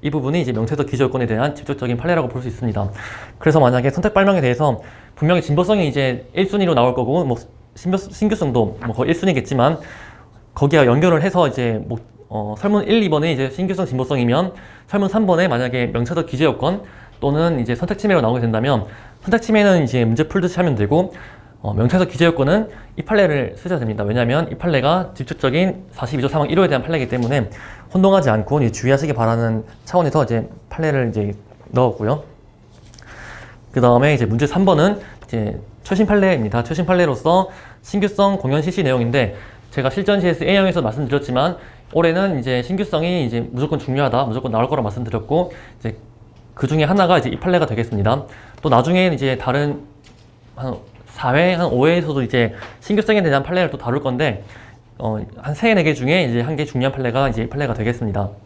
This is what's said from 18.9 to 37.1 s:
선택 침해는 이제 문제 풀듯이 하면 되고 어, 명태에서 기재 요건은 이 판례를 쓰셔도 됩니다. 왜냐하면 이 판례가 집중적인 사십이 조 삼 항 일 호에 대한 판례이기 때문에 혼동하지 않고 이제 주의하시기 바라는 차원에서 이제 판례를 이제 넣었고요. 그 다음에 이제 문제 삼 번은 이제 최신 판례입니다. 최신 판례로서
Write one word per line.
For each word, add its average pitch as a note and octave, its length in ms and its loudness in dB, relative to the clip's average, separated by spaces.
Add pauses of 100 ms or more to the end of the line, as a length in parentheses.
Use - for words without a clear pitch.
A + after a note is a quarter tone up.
선택 A3 180 0
침해는 G3+ 440 4
이제 A#2+ 200 0
문제 A#2 240 0
풀듯이 F3+ 300 -2
하면 E3+ 160 2
되고 C3+ 400 0 (520)
어, G#2 80 -4
명태에서 C3 300 2
기재 E3+ 220 2
요건은 E3+ 420 2 (280)
이 - 60 -8
판례를 D#3+ 540 0
쓰셔도 F3 240 -4
됩니다. G#2+ 240 -4
왜냐하면 A#2+ 480 0
이 - 20 -8
판례가 E3 600 0
집중적인 C#3+ 760 -2
사십이 B2 320 -6
조 C3+ 60 0
삼 D#3+ 140 0
항 - 60 0
일 E3+ 120 2
호에 F#3 80 4
대한 C3 160 0
판례이기 D3 240 -2
때문에 B2 420 0 (420)
혼동하지 F#3 380 4
않고 A2 320 2
이제 A#2 80 2
주의하시기 C3+ 440 0
바라는 A2+ 500 0 (200)
차원에서 D#3 380 2
이제 A#2 260 -2 (200)
판례를 C#3+ 400 -2
이제 G#2 240 -2 (380)
넣었고요. B2 520 0 (1500)
그 B2 80 0
다음에 B2 340 6
이제 A#2 120 0
문제 A#2 200 0
삼 F#3 180 0
번은 F#3+ 360 4 (240)
이제 - 360 -6 (220)
최신 F#3+ 240 0
판례입니다. E3 560 2
최신 D#3+ 240 -4
판례로서 F3 600 2 (340)